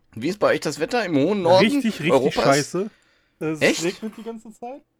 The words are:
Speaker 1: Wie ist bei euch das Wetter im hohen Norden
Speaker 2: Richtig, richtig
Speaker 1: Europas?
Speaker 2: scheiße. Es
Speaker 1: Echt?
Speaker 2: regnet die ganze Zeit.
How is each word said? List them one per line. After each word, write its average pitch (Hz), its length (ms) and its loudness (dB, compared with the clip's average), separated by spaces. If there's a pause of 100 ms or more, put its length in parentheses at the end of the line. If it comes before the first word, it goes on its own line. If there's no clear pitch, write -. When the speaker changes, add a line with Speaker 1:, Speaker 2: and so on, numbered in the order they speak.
(160)
Speaker 1:
Wie 113 120 -6
ist - 120 -6
bei 139 80 2
euch 139 120 0
das 143 200 -6
Wetter 220 240 -2
im 170 120 0
hohen 180 260 0
Norden 185 220 6
Speaker 2:
Richtig, 233 360 0
richtig 151 100 -2
Speaker 1:
Europas? 135 240 2 (100)
Speaker 2:
scheiße. 151 460 0 (480)
Es 156 220 -6
Speaker 1:
Echt? 160 240 2
Speaker 2:
regnet 208 320 -6
die 220 80 -18
ganze 226 280 -14
Zeit. 254 300 -16 (160)